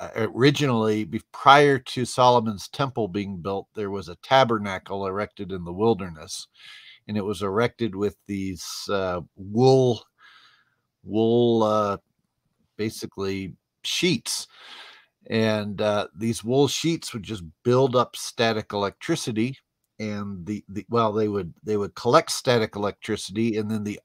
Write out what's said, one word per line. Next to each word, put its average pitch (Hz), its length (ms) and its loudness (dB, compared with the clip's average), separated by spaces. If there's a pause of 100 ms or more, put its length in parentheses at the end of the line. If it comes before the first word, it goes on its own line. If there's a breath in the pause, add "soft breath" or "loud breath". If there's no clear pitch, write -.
(180)
originally, 113 880 2
be-, 113 160 -8 (100)
prior 139 460 8
to 127 260 -6
Solomon's 120 640 4
temple 123 400 -4
being 98 300 -4
built, 98 380 -6
there 101 160 -4
was 98 180 -8
a 87 60 -14
tabernacle 101 920 2
erected 98 460 -6
in 92 120 -6
the 85 80 -10
wilderness, 92 760 -2 (600 loud breath)
and 107 80 -4
it 104 80 -2
was 101 200 -6
erected 107 520 -2
with 101 300 -2
these, 98 640 -8
uh, 92 300 -2 (140)
wool, 120 680 4 (1000 soft breath)
wool, 113 600 2
uh, 107 340 0 (800)
basically 98 800 -6 (300)
sheets, - 640 -2 (800 loud breath)
and, 107 520 0
uh, 104 340 0
these 110 280 -4
wool 131 240 2
sheets - 460 -4
would 117 100 -10
just 101 200 -10 (200)
build 123 320 4
up 123 200 0
static 113 580 -2
electricity, 110 840 -4 (420)
and 101 480 -8
the, 104 200 -6
the, 98 220 -10
well, 113 240 0
they 107 140 0
would, 98 260 -4 (100)
they 107 140 -2
would 80 160 -4
collect 139 380 4
static 120 440 0
electricity, 104 800 -4
and 107 120 -4
then 107 140 -4
the 104 220 -8